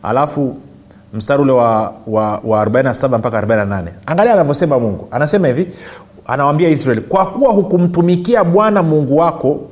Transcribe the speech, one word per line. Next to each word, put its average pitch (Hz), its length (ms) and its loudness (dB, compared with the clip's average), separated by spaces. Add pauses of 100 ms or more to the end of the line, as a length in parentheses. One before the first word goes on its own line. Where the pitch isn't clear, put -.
alafu 139 520 -2 (580)
mstari 139 280 -2
ule 139 100 2
wa, 113 420 2 (140)
wa, 107 360 -2
wa 107 180 0
arobaini 120 280 2
na 117 40 -2
saba 127 240 -2
mpaka 110 200 -2
arobaini 107 320 0
na 101 60 -4
nane. 87 160 -8 (140)
Angalia 202 280 2
anavyosema 147 460 2
Mungu. 107 320 -4
Anasema 151 360 0
hivi, 139 200 -2 (600)
anawaambia 147 420 0
Israeli, 127 320 0
"Kwa 190 240 0
kuwa 247 280 0
hukumtumikia 180 880 2
Bwana 202 400 2
Mungu 151 340 2
wako 147 420 0 (120)